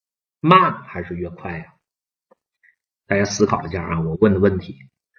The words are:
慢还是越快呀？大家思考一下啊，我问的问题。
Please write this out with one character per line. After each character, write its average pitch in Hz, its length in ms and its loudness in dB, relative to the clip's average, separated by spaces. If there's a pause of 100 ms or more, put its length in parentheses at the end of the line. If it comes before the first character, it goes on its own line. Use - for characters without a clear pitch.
(420)
慢 180 420 4
还 90 200 -12
是 87 120 -12
越 87 140 -8
快 - 300 -12
呀？ - 160 -18 (1300)
大 104 100 0
家 101 60 2
思 104 220 0
考 95 220 -2
一 - 20 -10
下 87 140 -6
啊， 82 180 -4
我 80 180 -4
问 104 140 6
的 92 60 2
问 98 180 2
题。 - 220 -10 (400)